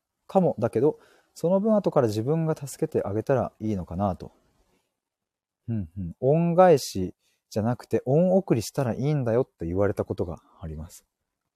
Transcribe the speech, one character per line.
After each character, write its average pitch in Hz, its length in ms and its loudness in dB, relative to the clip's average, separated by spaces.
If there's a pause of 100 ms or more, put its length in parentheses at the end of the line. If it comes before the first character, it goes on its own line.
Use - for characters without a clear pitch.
(280)
か - 120 0
も 165 180 2
だ 113 120 0
け 113 100 -2
ど、 147 200 2 (340)
そ - 160 -4
の 196 100 2
分 214 160 2
後 190 160 0
か - 80 2
ら 123 80 4
自 110 160 -2
分 160 220 0
が 156 100 -2
助 - 320 -6
け - 40 -20
て - 140 -2
あ 101 80 -6
げ 107 100 -2
た 139 100 0
ら 113 260 0
い 107 120 -4
い 104 40 -2
の 87 100 -6
か 85 120 -8
な 95 180 0
と。 - 160 -14 (1400)
う 117 60 -4
ん 101 240 -4
う 98 40 -8
ん。 85 200 -8
恩 165 340 2
返 180 220 8
し 101 360 -6 (360)
じ - 100 -4
ゃ - 20 2
な 117 140 0
く - 100 -12
て - 200 -2
恩 165 280 2
送 185 220 2
り 113 60 2
し - 100 -10
た 139 140 -2
ら 110 80 -2
い - 60 -6
い 139 140 0
ん 139 120 -2
だ 113 80 0
よ 120 80 2
っ - 40 -4
て - 200 -12
言 85 100 -4
わ 98 120 2
れ 98 60 -2
た - 120 -2
こ - 100 -6
と 101 80 -4
が 85 180 -8 (200)
あ 85 60 -12
り 78 100 -10
ま 78 120 -12
す。 - 160 -20 (500)